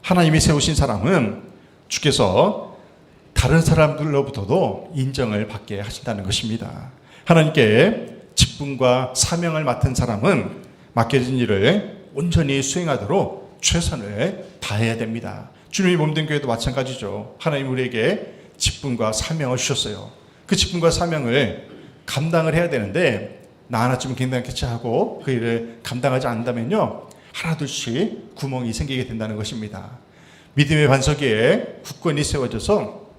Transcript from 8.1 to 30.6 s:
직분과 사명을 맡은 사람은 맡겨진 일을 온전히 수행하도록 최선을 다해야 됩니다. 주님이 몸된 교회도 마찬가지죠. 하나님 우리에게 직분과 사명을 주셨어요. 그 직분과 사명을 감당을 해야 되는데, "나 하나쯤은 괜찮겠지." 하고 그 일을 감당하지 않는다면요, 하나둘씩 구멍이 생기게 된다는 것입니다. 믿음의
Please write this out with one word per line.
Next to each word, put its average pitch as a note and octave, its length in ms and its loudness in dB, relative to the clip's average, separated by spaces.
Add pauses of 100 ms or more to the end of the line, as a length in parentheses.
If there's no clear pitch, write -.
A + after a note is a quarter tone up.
직분과 B2+ 800 2
사명을 E3+ 480 0
맡은 C3 300 0
사람은 A#2 680 0 (300)
맡겨진 B2 440 2
일을 A#2 800 2
온전히 C#3+ 460 2
수행하도록 C#3+ 1000 -2
최선을 C3 840 -2 (140)
다해야 A2+ 380 0
됩니다. A2 540 -8 (180)
주님이 F3+ 280 2
몸된 D3+ 280 0
교회도 D3 220 -2
마찬가지죠. A#2+ 920 -4
하나님 C#3 320 -2
우리에게 B2+ 640 -2 (240)
직분과 A#2 560 -2
사명을 C3 440 -2
주셨어요. G#2 520 -4 (380)
그 F#3+ 80 2
직분과 E3 340 2
사명을 C#3+ 760 0 (380)
감당을 D#3+ 500 0
해야 E3+ 140 2
되는데, A#2+ 720 -2 (240)
"나 A#2 160 0
하나쯤은 B2+ 320 -2
괜찮겠지." B2+ 500 -4
하고 A#2+ 580 -2
그 C#3 80 -2
일을 A#2 520 -2
감당하지 C3 420 -2
않는다면요, A#2+ 840 -2 (260)
하나둘씩 D#3 1040 -4
구멍이 B2+ 380 -4
생기게 C3 320 -4
된다는 A2 300 -6
것입니다. G#2 640 -10 (560)
믿음의 D3 320 0